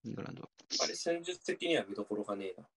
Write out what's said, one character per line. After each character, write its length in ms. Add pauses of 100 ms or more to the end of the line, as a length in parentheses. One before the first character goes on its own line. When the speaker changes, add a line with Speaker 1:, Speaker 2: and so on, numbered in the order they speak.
Speaker 1:
イ 60
ン 60
グ 80
ラ 80
ン 40
ド 60
は。 80 (220)
Speaker 2:
や 40
っ 40
ぱ 80
り 80
戦 260
術 240
的 220
に 100
は 80
見 80
ど 120
こ 100
ろ 80
が 120
ね 220
え 40
な。 160